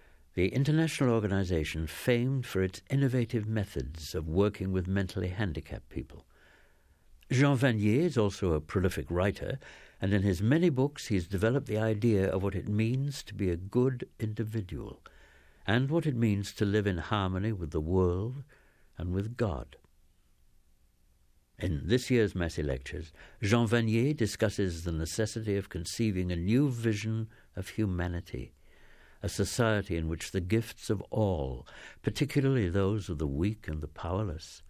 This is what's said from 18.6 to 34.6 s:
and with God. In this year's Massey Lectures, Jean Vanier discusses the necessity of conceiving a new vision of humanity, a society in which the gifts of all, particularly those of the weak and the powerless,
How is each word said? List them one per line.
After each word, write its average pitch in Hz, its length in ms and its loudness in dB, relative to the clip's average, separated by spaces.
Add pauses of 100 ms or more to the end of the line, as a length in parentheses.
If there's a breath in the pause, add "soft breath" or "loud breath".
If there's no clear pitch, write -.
and 87 160 -4
with 104 240 -2
God. 73 380 -4 (1800)
In 80 260 -2
this 117 240 0
year's 113 240 4
Massey 85 300 -2
Lectures, 71 500 -6 (260 loud breath)
Jean 117 280 4
Vanier 117 500 2
discusses 101 640 0
the 87 80 -2
necessity 101 680 -2
of 98 120 -6
conceiving 90 640 -2
a 87 40 -2
new 117 360 2
vision 110 560 -2 (280 soft breath)
of 95 140 -8
humanity, 87 840 -4 (680 soft breath)
a 101 80 -4
society 104 640 0
in 82 120 -2
which 80 240 -4
the 101 100 -2
gifts 110 480 -2
of 101 220 0
all, 76 560 0 (340 loud breath)
particularly 135 640 2
those 98 420 0
of 78 100 -4
the 76 80 0
weak 87 400 -2
and 78 120 -4
the 73 80 -6
powerless, 90 840 -6